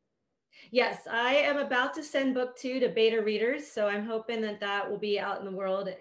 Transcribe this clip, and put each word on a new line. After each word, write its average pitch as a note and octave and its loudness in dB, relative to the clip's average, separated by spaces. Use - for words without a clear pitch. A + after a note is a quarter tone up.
Yes, A#3 0
I A#3+ 2
am C#4+ 4
about B3+ 0
to D#4 -6
send C4+ 2
book B3 -2
two B3+ -2
to A#3+ 4
beta A3 4
readers. A3 0
So G#3 0
I'm G#3 -2
hoping A3+ -4
that G#3 -4
that G3+ -2
will G3+ -4
be G3+ 0
out G3 -2
in G3 -10
the G3 -8
world F#3+ -2